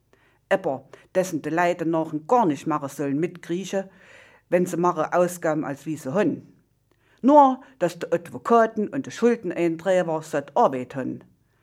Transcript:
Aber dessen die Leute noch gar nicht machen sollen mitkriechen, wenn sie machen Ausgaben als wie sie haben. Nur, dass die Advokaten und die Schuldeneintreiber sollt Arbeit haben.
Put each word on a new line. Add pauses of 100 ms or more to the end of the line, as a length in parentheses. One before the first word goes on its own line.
(480)
Aber (260)
dessen
die
Leute
noch (140)
gar
nicht
machen
sollen
mitkriechen, (600)
wenn
sie
machen
Ausgaben
als
wie
sie
haben. (680)
Nur, (180)
dass
die
Advokaten
und
die
Schuldeneintreiber
sollt
Arbeit
haben. (400)